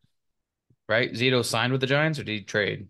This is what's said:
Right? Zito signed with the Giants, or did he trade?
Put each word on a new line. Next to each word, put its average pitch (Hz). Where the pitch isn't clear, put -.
Right? 117
Zito 123
signed 123
with 131
the 131
Giants, 147
or 110
did 110
he 104
trade? 104